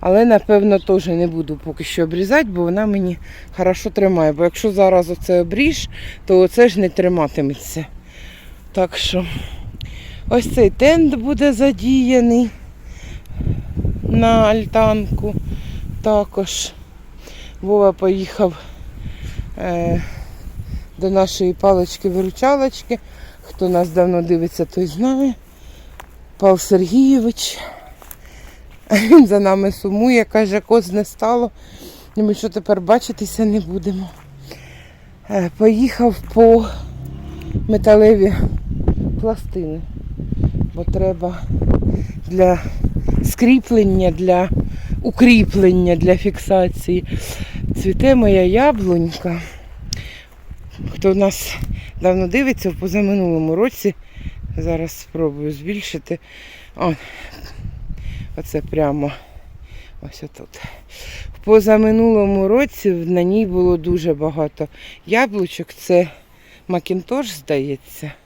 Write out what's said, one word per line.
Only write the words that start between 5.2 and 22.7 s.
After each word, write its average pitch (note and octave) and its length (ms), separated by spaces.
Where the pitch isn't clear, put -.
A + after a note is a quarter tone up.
обріж, G3+ 480
то F#3 140
оце A3+ 300
ж F3+ 100
не F#3 100
триматиметься. D#3 960
Так F#3 260
що... F3+ 280
Ось A#3+ 260
цей A3 140
тент D4 460
буде C4 380
задіяний B3 960
на A3+ 240
альтанку. G#3+ 1080
Також G#3 680
Вова G3+ 300
поїхав, F#3+ 600
е, E3+ 440
до F#3 120
нашої F#3+ 440
палички-виручалочки. G3 1500